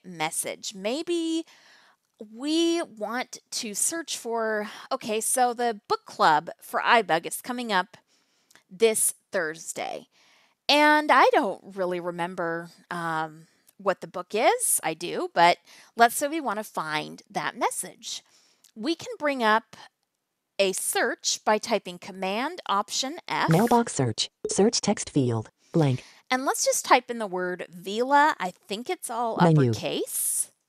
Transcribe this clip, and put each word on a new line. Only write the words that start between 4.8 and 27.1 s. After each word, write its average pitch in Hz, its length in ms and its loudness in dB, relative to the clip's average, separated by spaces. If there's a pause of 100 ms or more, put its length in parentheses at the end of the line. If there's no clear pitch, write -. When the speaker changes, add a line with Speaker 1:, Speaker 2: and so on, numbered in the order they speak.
Speaker 1:
okay, 226 280 -4
so 247 340 2
the 233 340 -2
book 427 160 -2
club 165 460 4 (100)
for - 200 -6
iBug 175 440 4
is - 160 -8
coming 247 320 -6
up 185 240 0 (720)
this 220 460 2 (180)
Thursday. 160 760 -6 (600)
And 302 420 6
I 311 220 8
don't 214 300 2 (140)
really 180 240 -2
remember, 170 680 -4 (220)
um, 160 560 -6 (320)
what 190 240 -2
the 185 60 -12
book 180 260 -10
is. 370 480 2
I 160 120 -2
do, 175 380 -6
but 175 260 6 (380)
let's 233 200 4
say 285 120 -2
we 320 140 -4
wanna 214 220 -6
find 156 680 -6
that 151 260 -6
message. - 680 -6 (520)
We 247 200 -4
can 480 240 -10
bring 277 240 -2
up 220 340 2 (840)
a 190 140 4
search - 720 -2
by 214 120 4
typing 196 420 -4
Command 208 680 -6
Option 214 520 -2 (100)
F. 151 200 0
Speaker 2:
Mailbox 233 460 4
search. - 340 -2 (220)
Search 208 300 4
text - 280 -2
field. 120 420 0 (220)
Blank. 139 320 2 (260)
Speaker 1:
And 254 140 -2
let's 392 220 0
just 523 180 0
type 262 260 4